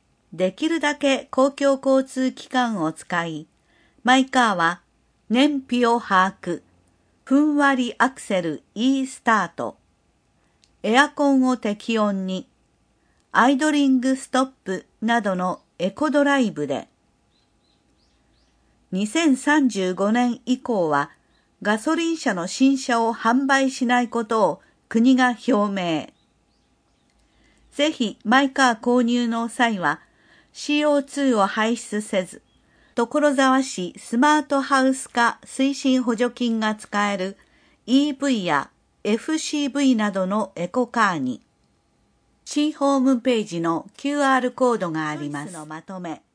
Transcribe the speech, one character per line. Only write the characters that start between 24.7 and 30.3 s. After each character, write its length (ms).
国 280
が 200
表 40
明。 380
ぜ 200
ひ、 320
マ 200
イ 80
カ 200
ー 80
購 240
入 240
の 220
際 280
は、 220